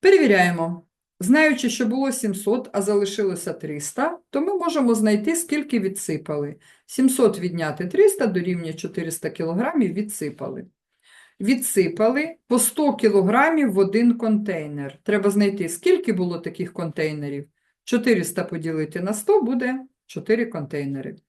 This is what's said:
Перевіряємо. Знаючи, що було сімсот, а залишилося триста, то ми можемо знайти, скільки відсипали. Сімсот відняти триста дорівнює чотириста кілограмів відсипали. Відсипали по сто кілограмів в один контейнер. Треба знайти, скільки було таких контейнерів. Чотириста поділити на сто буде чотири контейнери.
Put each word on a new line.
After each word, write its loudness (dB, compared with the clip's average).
Перевіряємо. 4
Знаючи, 4
що -2
було 0
сімсот, -2
а -2
залишилося 0
триста, -6
то -2
ми -2
можемо 2
знайти, 2
скільки -2
відсипали. -6
Сімсот 2
відняти -4
триста 4
дорівнює -4
чотириста -8
кілограмів -2
відсипали. -8
Відсипали 0
по 4
сто 2
кілограмів 4
в 0
один 4
контейнер. -4
Треба 2
знайти, 0
скільки 2
було -2
таких -8
контейнерів. -6
Чотириста 0
поділити -6
на -4
сто 2
буде -2
чотири -2
контейнери. -8